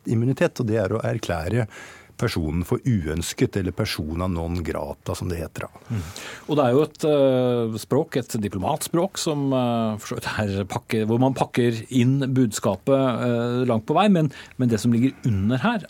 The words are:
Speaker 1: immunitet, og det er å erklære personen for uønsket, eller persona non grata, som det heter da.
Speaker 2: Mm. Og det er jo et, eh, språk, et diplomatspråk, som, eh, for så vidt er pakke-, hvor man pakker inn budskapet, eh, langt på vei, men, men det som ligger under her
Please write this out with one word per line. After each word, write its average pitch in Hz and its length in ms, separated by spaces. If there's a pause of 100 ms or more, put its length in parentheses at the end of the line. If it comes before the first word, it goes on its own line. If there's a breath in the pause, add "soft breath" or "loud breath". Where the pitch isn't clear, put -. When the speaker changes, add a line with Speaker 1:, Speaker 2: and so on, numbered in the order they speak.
Speaker 1:
immunitet, 127 540
og 117 80
det 107 80
er 101 180
å 113 80
erklære 110 640 (540 loud breath)
personen 85 480
for 123 160
uønsket, 85 720
eller 90 160
persona 87 560
non 85 340
grata, 78 540
som 95 140
det 85 80
heter - 260
da. - 40 (200)
Speaker 2:
Mm. 107 140 (480 loud breath)
Og 147 80
det 143 80
er 120 80
jo 147 80
et, - 260
eh, 127 720
språk, 147 380
et 113 240
diplomatspråk, 139 720
som, 143 380
eh, 117 420
for - 100
så - 140
vidt 101 400
er 98 60
pakke-, - 400
hvor 117 120
man 131 140
pakker 120 560
inn 131 320
budskapet, 127 720
eh, 120 720
langt 113 220
på 151 80
vei, 196 140
men, 160 220 (280 loud breath)
men 127 100
det 110 120
som 120 120
ligger 123 220 (100)
under 107 320
her 202 340